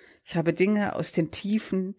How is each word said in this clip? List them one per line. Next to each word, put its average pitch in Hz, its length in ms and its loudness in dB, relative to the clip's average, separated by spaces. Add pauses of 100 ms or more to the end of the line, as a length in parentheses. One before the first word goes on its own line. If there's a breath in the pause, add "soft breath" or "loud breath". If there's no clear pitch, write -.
(240 soft breath)
Ich - 120 -8
habe 165 180 2
Dinge 202 420 2
aus - 160 0
den 160 200 0
Tiefen 196 680 -2